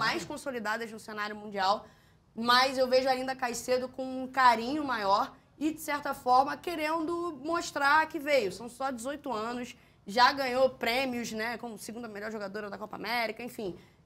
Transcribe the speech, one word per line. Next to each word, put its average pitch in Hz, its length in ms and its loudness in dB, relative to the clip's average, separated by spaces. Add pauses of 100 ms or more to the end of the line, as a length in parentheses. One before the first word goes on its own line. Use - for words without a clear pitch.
mais 294 200 -2
consolidadas 233 680 -6
no 220 80 -14
cenário 208 360 -8
mundial, 208 500 0 (480)
mas 247 440 4
eu 262 100 4
vejo 262 220 4
a 262 40 6
Linda 262 220 -4
Caicedo 247 540 -2
com 262 340 -6
um 254 40 -6
carinho 254 580 4
maior 220 480 2 (240)
e, 302 160 -2
de 311 80 -14
certa 285 320 -4
forma, 269 420 4
querendo 330 880 -4
mostrar 311 640 2
que 320 120 -8
veio. 269 320 2
São 233 180 -10
só 269 220 -6
dezoito 269 400 -8
anos, 240 420 -6 (320)
já 240 280 6
ganhou 262 380 2
prêmios, 240 600 -2
né, 220 260 -4
como 233 200 -10
segunda 233 320 -12
melhor 208 220 -10
jogadora 208 380 -8
da 196 80 -12
Copa 202 200 -10
América, 220 440 -4
enfim. 233 360 -8 (280)